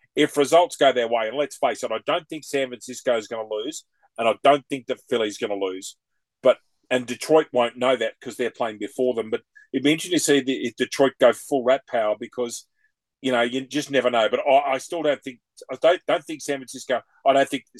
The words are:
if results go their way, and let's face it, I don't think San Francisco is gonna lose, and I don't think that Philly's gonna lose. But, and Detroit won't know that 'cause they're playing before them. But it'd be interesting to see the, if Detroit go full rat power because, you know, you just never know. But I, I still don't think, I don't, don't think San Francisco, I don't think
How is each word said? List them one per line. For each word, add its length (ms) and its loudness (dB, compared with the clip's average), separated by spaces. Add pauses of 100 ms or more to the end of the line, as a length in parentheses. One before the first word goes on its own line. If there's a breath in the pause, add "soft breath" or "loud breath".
(140)
if 220 0
results 400 4
go 160 4
their 160 0
way, 200 0
and 80 -8
let's 200 -4
face 260 -2
it, 80 -6
I 160 -4
don't 220 -4
think 160 -14
San 240 -4
Francisco 480 -4
is 120 -6
gonna 200 -8
lose, 360 -8 (340)
and 100 2
I 60 2 (100)
don't 240 4
think 180 -8
that 220 -6
Philly's 300 -2
gonna 160 -4
lose. 420 -6 (460)
But, 160 4 (320)
and 160 -2
Detroit 460 0
won't 260 0
know 180 2
that 240 -4
'cause 160 -14
they're 140 -2
playing 280 -8
before 360 -2
them. 160 -6
But 120 -4 (300 soft breath)
it'd 120 -4
be 80 4
interesting 260 -2
to 60 -2
see 160 4
the, 260 -4
if 100 -8
Detroit 420 0
go 140 6
full 320 -4
rat 220 0
power 320 -2
because, 480 -10 (560)
you 100 -2
know, 100 2
you 240 -4
just 240 -6
never 200 2
know. 180 2
But 120 -2
I, 320 4
I 60 -2
still 240 -8
don't 200 -2
think, 180 -16 (300)
I 100 -10
don't, 260 4
don't 180 -2
think 180 -12
San 160 -6
Francisco, 420 -6 (260)
I 60 6
don't 160 4
think 160 -6 (160)